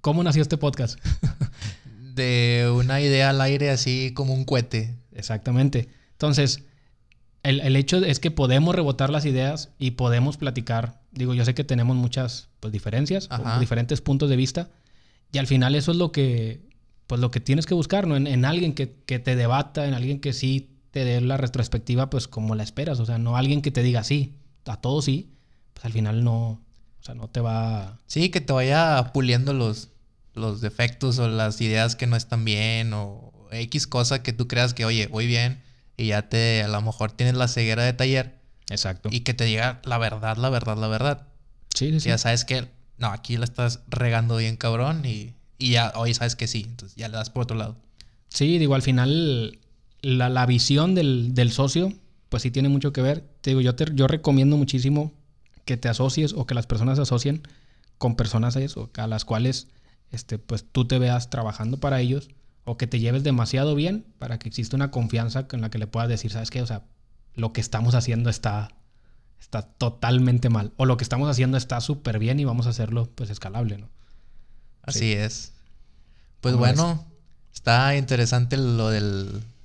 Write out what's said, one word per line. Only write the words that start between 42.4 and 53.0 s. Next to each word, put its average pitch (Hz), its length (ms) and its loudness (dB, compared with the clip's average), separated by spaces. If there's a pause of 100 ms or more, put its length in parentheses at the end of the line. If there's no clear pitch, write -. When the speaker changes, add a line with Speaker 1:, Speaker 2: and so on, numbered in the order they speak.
Speaker 2:
que, 127 240 -4 (300)
"No, 120 100 -4
aquí 104 300 -6
la 117 60 0
estás 120 440 -2
regando 117 480 2
bien 113 220 0
cabrón", 131 480 -2
y, 113 260 -6 (240)
y 127 140 0
ya, 120 260 2
"Oye, 117 160 0
sabes 120 240 -2
que 117 100 -4
sí", 110 220 -6
entonces 117 280 -16
ya 113 120 -10
le 110 80 -10
das 110 140 -6
por 123 140 -2
otro 117 120 -4
lado. 110 200 -6 (520)
Speaker 1:
Sí, 160 300 2
digo, 143 160 4
al 135 80 2
final 127 760 0 (420)
la, 127 280 2
la 127 180 2
visión 143 500 4
del, 127 380 2
del 120 180 4
socio, 165 400 0 (360)
pues 117 140 -2
sí 127 80 -2
tiene 135 180 2
mucho 139 240 2
que 135 100 -2